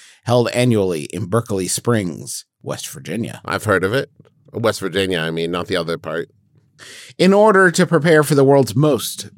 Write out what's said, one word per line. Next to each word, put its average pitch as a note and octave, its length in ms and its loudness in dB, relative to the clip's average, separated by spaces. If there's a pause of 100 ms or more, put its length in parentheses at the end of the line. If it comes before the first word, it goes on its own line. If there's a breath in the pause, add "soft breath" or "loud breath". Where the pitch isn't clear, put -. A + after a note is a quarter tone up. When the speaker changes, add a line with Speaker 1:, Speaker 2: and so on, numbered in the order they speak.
(240 soft breath)
Speaker 1:
held A#2+ 260 2
annually G2+ 600 0
in F2+ 140 -8
Berkeley G2 420 -4
Springs. F#2 760 -6 (220)
West - 200 -10
Virginia. D2+ 560 -10
Speaker 2:
I've - 200 -8
heard F#2+ 180 0
of F#2+ 100 -2
it. C3+ 180 -4 (420)
West A2+ 280 -2
Virginia, F#2 380 -2
I D#2+ 120 -4
mean, E2 200 -6
not F2 160 -6
the F2+ 100 -4
other E2 220 -4
part. D#2+ 300 -10 (880 loud breath)
Speaker 1:
In F#3 140 4
order G3 400 6
to F3 140 2
prepare D#3 360 4
for D3 140 0
the C#3 80 6
world's C3+ 320 4
most B2 600 -2